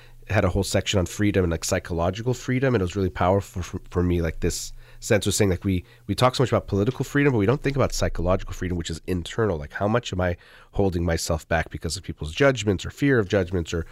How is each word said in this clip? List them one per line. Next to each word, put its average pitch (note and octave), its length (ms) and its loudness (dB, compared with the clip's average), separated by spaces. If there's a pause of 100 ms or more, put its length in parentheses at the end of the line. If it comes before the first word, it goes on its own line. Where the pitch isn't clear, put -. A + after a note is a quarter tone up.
(300)
had G2 160 2
a - 20 2
whole F#2+ 160 0
section - 340 0
on F2 60 4
freedom G2 400 2
and, E2+ 60 0
like, E2 140 -2
psychological F#2+ 680 -2
freedom, B2+ 420 0
and G#2+ 60 4
it F#2 40 0
was F2 120 -4
really F#2+ 140 2
powerful F#2+ 520 0
for, - 180 -8 (100)
for F2+ 120 0
me, F2 200 2
like, D#2+ 180 -4
this - 320 -4 (260)
sense - 280 0
of G2+ 80 2
saying, G2+ 160 4
like, F2 120 -2
we, F#2 220 0 (220)
we G2 80 -2
talk B2 200 4
so - 80 2
much A#2 80 2
about G2+ 160 2
political G#2+ 380 0
freedom, C#3+ 260 2
but B2 80 2
we G2+ 60 4
don't B2 180 2
think C#3+ 140 -2
about A2 160 2
psychological F2+ 600 0
freedom, F2+ 240 -4
which E2+ 100 -6
is D#2+ 180 -8
internal. F2+ 520 -2
Like, D2 160 -12
how G2 120 -2
much A#2 240 0
am F2+ 120 -2
I F2 160 0 (340)
holding F2+ 320 0
myself E2 440 -2
back E2 220 0
because D#2 280 -8
of - 40 -14
people's D#2+ 300 -10
judgments G#2+ 540 2
or E2+ 40 -10
fear C#3 280 2
of G2 100 2
judgments F2+ 460 0
or E2 180 -2